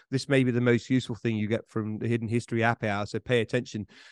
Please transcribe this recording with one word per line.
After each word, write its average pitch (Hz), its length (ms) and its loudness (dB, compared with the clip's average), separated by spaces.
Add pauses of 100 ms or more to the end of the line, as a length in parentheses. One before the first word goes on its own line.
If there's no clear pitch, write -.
(100)
This 131 180 -2
may 135 140 6
be 123 80 2
the 120 100 2
most 120 300 2
useful 127 240 0
thing 113 220 -2
you 107 100 0
get 110 220 -2
from 107 300 -4
the 117 100 -4
Hidden 113 180 0
History 113 360 -2
Happy 113 260 0
Hour, 101 180 -2
so 110 140 -6
pay 123 200 2
attention. 110 460 -4 (260)